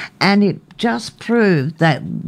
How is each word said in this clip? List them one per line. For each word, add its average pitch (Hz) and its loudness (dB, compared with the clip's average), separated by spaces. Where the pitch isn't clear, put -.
And 202 4
it 190 -2
just 226 -4
proved 180 0
that 160 2